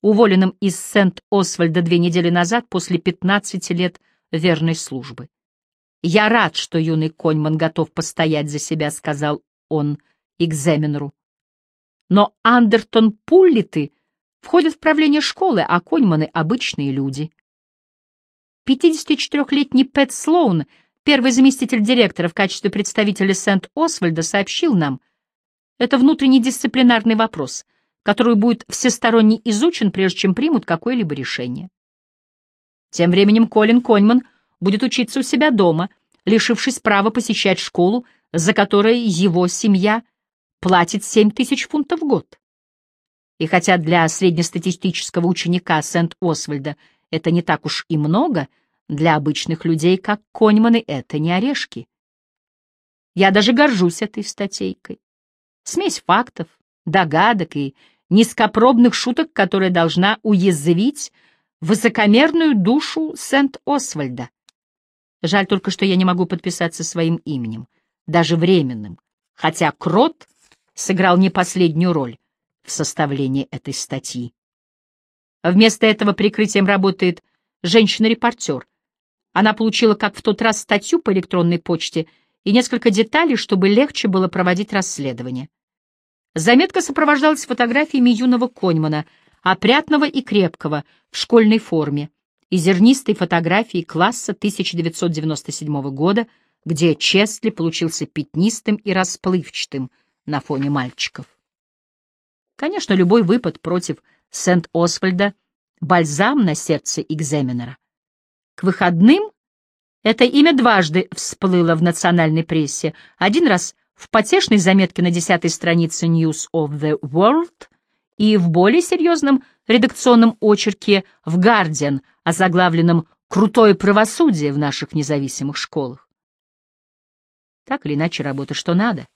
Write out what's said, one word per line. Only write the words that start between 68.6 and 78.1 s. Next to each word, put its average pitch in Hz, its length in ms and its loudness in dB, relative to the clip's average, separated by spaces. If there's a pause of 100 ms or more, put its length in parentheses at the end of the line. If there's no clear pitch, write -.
хотя 160 380 -2
Крот 226 560 -2 (480)
сыграл 185 420 -2
не 190 120 4
последнюю 180 640 -2
роль 127 240 -6 (460)
в - 80 -16
составлении 139 800 -4
этой 135 220 -12
статьи. - 600 -10 (1120)
Вместо 214 420 4
этого 208 280 0
прикрытием 202 520 0
работает 190 580 0 (400)
женщина-репортер. 220 1040 0 (640)